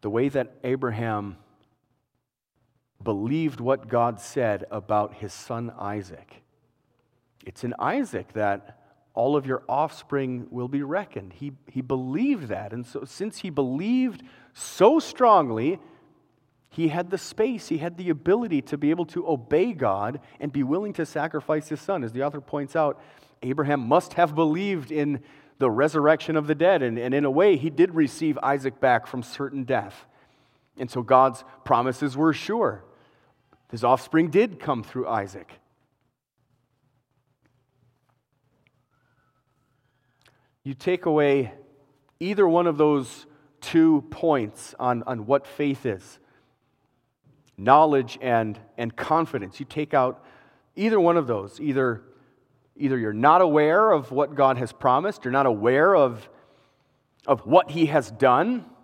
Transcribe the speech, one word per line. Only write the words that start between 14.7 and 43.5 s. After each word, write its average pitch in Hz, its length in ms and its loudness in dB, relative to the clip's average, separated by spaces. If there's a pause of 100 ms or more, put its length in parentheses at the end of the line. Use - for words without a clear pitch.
strongly, 170 800 2 (880)
he 165 180 -2
had 175 220 -4
the 185 80 -6
space, 226 500 -4
he 165 120 -4
had 170 180 -8
the 180 120 -8
ability 175 520 0
to 143 160 -8
be 147 140 0
able 170 160 -2
to 175 200 -8
obey 156 460 0
God 113 480 -2 (180)
and 143 140 -8
be 143 100 -2
willing 180 300 -4
to 165 120 -4
sacrifice 156 640 -6
his 151 140 -8
son. 175 240 -4
As 113 80 -10
the 127 100 -4
author 143 160 -6
points 143 340 -8
out, 156 280 0 (420)
Abraham 139 420 -2
must 147 280 2
have 170 200 2
believed 160 600 -2
in 143 280 -2 (360)
the 135 120 2
resurrection 151 680 2
of 147 100 -2
the 151 80 0
dead, 170 260 2
and, 117 160 -2
and 123 160 -4
in 143 120 2
a 139 40 2
way, 170 280 4
he 143 120 -4
did 165 240 2
receive 151 480 0
Isaac 135 380 -2
back 123 260 2
from 127 160 -10
certain 135 440 -8
death. 107 400 -4 (720)
And 127 120 -8
so 127 120 -6
God's 131 420 4 (220)
promises 127 500 0
were 156 160 2
sure. 190 540 -4 (840)
His 117 140 -10
offspring 156 460 2
did 196 320 0
come 123 220 -4
through - 260 -8
Isaac. 98 420 -6 (4000)
You 135 100 -10
take 180 320 -4
away 143 460 2 (680)
either 196 260 2
one 175 180 4
of 160 120 0
those 147 480 0 (340)